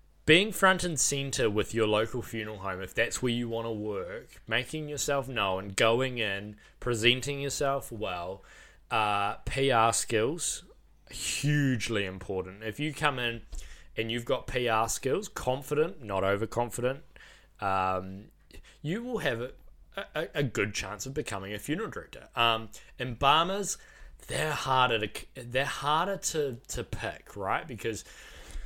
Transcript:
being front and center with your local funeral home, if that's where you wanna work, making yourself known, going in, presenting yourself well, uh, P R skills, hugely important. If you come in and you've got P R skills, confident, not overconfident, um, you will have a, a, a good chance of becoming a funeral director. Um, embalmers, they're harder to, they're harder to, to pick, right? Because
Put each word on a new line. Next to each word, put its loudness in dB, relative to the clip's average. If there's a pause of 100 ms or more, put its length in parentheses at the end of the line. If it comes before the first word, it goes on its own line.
(260)
being 8
front 4
and -2
center 0
with 0
your 4
local 2
funeral -8
home, -4
if -10
that's 2
where 2
you -2
wanna -2
work, -6
making -2
yourself -2
known, 0
going 4
in, -4 (240)
presenting 2
yourself -2
well, -6 (480)
uh, 2 (120)
P 2
R 8
skills, 0 (480)
hugely 2
important. -4
If -6
you -2
come 0
in -2 (560)
and -2
you've -2
got 0
P 0
R 4
skills, 0
confident, -2
not 0
overconfident, 0 (580)
um, 0 (540)
you -4
will -4
have 0
a, -6 (640)
a, -2
a 2
good 0
chance -6
of -8
becoming -4
a -6
funeral -4
director. -12
Um, 4 (280)
embalmers, 2 (500)
they're -2
harder 4
to, -8 (100)
they're -2
harder 0
to, -2 (120)
to -4
pick, -8
right? -2
Because -6 (600)